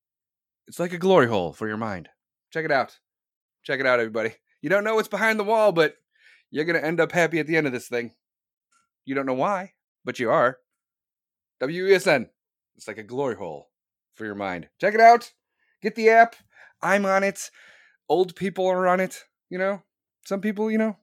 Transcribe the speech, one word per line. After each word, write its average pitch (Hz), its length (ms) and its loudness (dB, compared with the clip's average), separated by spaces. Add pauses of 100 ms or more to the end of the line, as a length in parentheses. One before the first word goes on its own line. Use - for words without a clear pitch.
(680)
It's - 140 -10
like 175 120 -6
a 180 60 -8
glory 170 300 6
hole 90 240 -2
for 110 160 -8
your 107 80 -6
mind. 104 320 -8 (440)
Check 160 120 -6
it 151 80 -2
out. 127 260 -2 (640)
Check 139 160 -4
it 135 80 -2
out, 123 140 2
everybody. 110 340 -4 (260)
You 147 100 -4
don't 202 120 2
know 220 140 -2
what's 214 100 0
behind 220 320 -2
the 208 60 -2
wall, 214 260 2
but 160 280 2 (520)
you're 151 140 -4
gonna 165 160 0
end 160 200 -2
up 156 120 0
happy 165 260 0
at 147 80 -4
the 165 100 0
end 151 120 2
of 123 40 -6
this 123 140 -8
thing. 120 300 -6 (880)
You 135 100 -6
don't 139 120 -2
know 131 80 -2
why, 190 380 -2 (320)
but 120 140 -8
you 117 120 0
are. 131 280 2 (1000)
W 170 260 -6
E 196 80 8
S 180 120 2
N. 143 220 2 (480)
It's - 120 -20
like 107 100 -12
a 107 40 -12
glory 120 340 -6
hole 80 340 -12 (440)
for 110 100 -14
your 107 100 -8
mind. 92 340 -8 (120)
Check 208 140 0
it 220 60 2
out. 233 320 6 (500)
Get 220 120 -4
the 220 160 4
app. 226 260 6 (440)
I'm 196 240 0
on 190 180 0
it. 196 280 -6 (580)
Old 175 280 0
people 185 300 -4
are 185 220 0
on 185 120 2
it, - 240 -8 (240)
you 180 100 -10
know? 196 240 -4 (420)
Some 196 160 -6
people, 214 300 -2
you 220 80 0
know, 220 240 -2